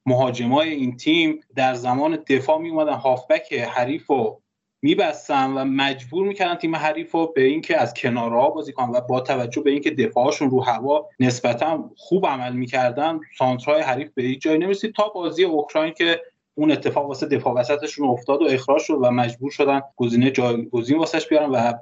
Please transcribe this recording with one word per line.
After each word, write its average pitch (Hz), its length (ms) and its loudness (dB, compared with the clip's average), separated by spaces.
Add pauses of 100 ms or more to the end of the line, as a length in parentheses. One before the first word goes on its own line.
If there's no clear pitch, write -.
مهاجمای 127 640 2
این 127 280 -4
تیم 156 440 0 (160)
در 131 180 2
زمان 131 440 0 (100)
دفاع 139 300 2
می‌اومدن 156 360 -2
هافبک 131 580 0
حریف 127 540 -4
رو 117 340 0 (420)
می‌بستن 147 720 0
و 135 120 -2
مجبور 139 640 -2
می‌کردن 190 280 -2
تیم 165 220 -2
حریف 156 360 -4
رو 165 220 0
به 131 80 4
اینکه 156 340 2
از 123 180 0
کنارها 120 560 0
بازی 147 220 -6
کنن 123 180 -4
و 123 100 0
با 127 200 -2
توجه 127 420 -2
به 143 80 4
اینکه 143 200 0
دفاعشون 131 600 0
رو 127 120 2
هوا 123 440 0 (140)
نسبتاً 127 760 0
خوب 180 300 0
عمل 127 260 -4
می‌کردن، 127 680 0 (180)
سانترهای 131 440 2
حریف 135 320 -2
به 127 80 -2
هیچ 131 200 -4
جایی 156 160 2
نمی‌رسید 196 360 -2
تا 214 140 2
بازی 175 360 -2
اوکراین 160 500 -2
که 170 260 0 (340)
اون 151 180 2
اتفاق 143 340 0
واسه 143 200 -6
دفاع - 280 0
وسطشون 147 540 0
افتاد 135 340 0
و 156 80 4
اخراج 190 320 2
شد 151 200 0
و 123 80 4
مجبور 123 400 -2
شدن 139 300 2 (160)
گزینه 120 340 4
جایگزین 120 680 0
واسش 156 300 -2
بیارن 151 220 2
و 120 320 2